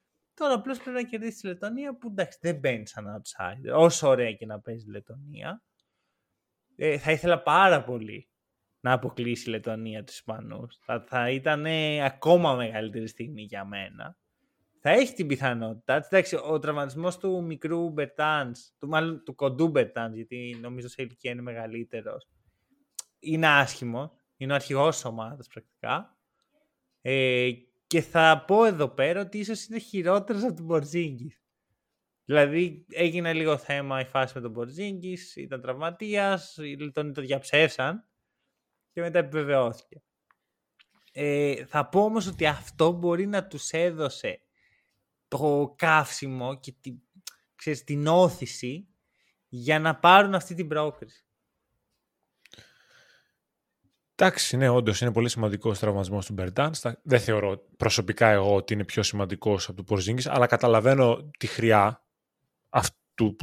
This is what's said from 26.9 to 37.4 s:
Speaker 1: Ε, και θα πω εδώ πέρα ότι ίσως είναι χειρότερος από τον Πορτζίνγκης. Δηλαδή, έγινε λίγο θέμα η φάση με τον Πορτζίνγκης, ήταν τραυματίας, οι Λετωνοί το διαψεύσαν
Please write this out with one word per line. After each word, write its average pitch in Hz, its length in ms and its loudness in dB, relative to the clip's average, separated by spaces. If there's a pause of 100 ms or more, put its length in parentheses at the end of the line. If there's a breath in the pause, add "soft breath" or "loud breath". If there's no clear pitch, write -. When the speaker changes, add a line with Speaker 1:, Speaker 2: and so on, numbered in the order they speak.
Speaker 1:
Ε, 127 480 0 (380)
και 165 140 0
θα 160 460 4
πω 220 180 6
εδώ 156 240 2
πέρα 165 320 0
ότι 202 160 -8
ίσως 208 280 -8
είναι 220 140 -10
χειρότερος 196 640 -2
από 240 100 -2
τον 165 140 -14
Πορτζίνγκης. 151 760 -4 (840)
Δηλαδή, 147 680 2
έγινε 165 420 0
λίγο 156 240 0
θέμα 139 420 -4
η 127 60 -4
φάση 131 300 -2
με 127 60 -12
τον 117 120 -8
Πορτζίνγκης, 180 840 -10
ήταν 135 260 -10
τραυματίας, 180 960 -4
οι 147 180 -12
Λετωνοί 147 360 -6
το 143 100 -10
διαψεύσαν 143 880 0 (800)